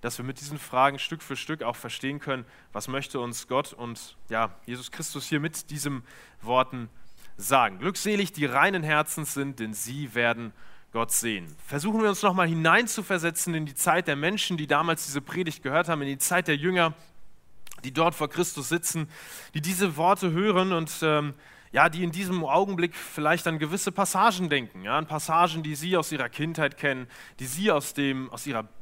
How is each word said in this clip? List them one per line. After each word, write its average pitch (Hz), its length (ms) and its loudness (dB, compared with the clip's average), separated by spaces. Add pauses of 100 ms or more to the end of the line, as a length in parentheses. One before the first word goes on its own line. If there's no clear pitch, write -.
dass - 160 -6
wir 123 80 -8
mit 131 160 -8
diesen 143 180 -10
Fragen 135 400 2
Stück - 240 -8
für 135 140 -8
Stück 156 260 -8
auch 117 140 -4
verstehen 135 420 -6
können, 131 280 -4 (260)
was 104 160 -6
möchte 135 320 -4
uns 120 260 -6
Gott 131 280 -2
und, 117 420 -12 (140)
ja, 113 240 0 (100)
Jesus 127 260 -10
Christus - 360 -8
hier 151 140 0
mit 160 300 -6
diesen 139 320 -6 (380)
Worten 123 480 2 (480)
sagen. 110 420 4
„Glückselig, 202 540 0
die 147 140 -2
reinen 160 360 4
Herzens 151 520 0
sind, 139 260 -4
denn 110 140 -6
sie 123 400 -8
werden 117 400 0 (380)
Gott 117 200 0
sehen.“ 95 420 -2 (120)
Versuchen 196 340 -2
wir 214 80 4
uns 196 140 0
nochmal 185 260 4
hineinzuversetzen 170 1040 2
in 156 120 -2
die 139 80 -10
Zeit 175 340 2
der 143 80 0
Menschen, 180 400 -2
die 151 100 -4
damals 156 380 2
diese 143 160 -4
Predigt 165 420 -4
gehört 156 280 2
haben, 156 100 0
in 139 80 -2
die 139 100 -4
Zeit 180 300 2
der 151 80 4
Jünger, 165 380 2 (880)
die 135 100 -8
dort 165 200 4
vor 151 140 -4
Christus 156 400 -4
sitzen, 160 400 -2 (460)
die 156 80 -4
diese 180 340 0
Worte 180 360 4
hören 185 420 4
und, 165 260 -2
ähm, 151 320 2 (400)
ja, 143 160 8
die 170 140 -2
in 170 80 0
diesem 180 340 -2
Augenblick 175 500 2
vielleicht 160 520 0
an 160 120 0
gewisse 160 320 -2
Passagen 185 600 4
denken, 117 320 0
ja, 117 160 0
an 156 80 -2
Passagen, 160 560 2
die 151 140 -4
sie 175 200 0
aus 160 160 2
ihrer 131 160 -2
Kindheit 156 480 0
kennen, 131 300 0 (320)
die 131 80 -8
sie 165 240 0
aus 147 240 2
dem, 135 360 0
aus 117 160 -10
ihrer 113 220 -4 (140)